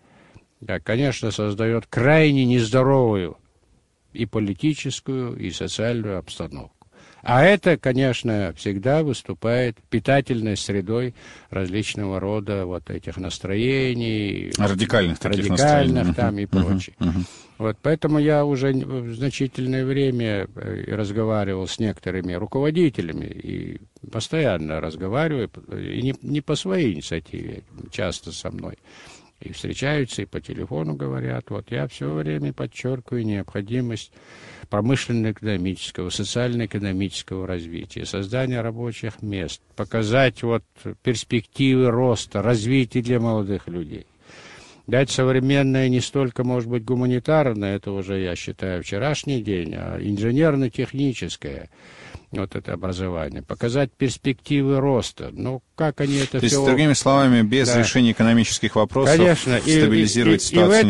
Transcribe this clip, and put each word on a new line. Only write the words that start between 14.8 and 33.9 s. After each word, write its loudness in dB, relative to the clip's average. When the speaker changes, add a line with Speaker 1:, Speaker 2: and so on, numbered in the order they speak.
Speaker 2:
таких -2
Speaker 1:
радикальных 4
Speaker 2:
настроений. 2
Speaker 1:
там 0
Speaker 2:
Мгм. -4
Speaker 1:
и -4
Speaker 2:
Мгм. 2
Speaker 1:
прочее. -2
Speaker 2:
Мгм. 0
Speaker 1:
Вот -2
поэтому 2
я 4
уже 0
н-, 0
в -8
значительное -2
время, 0
э, -6
разговаривал -2
с -8
некоторыми -4
руководителями, -2
и -10
постоянно -2
разговариваю, -4
и -8
не, -2
не -4
по -2
своей 0
инициативе, -10
часто -6
со -10
мной -12
и -14
встречаются, -4
и -8
по -10
телефону -6
говорят. -6
Вот -10
я -4
всё -8
время -6
подчёркиваю -6
необходимость -6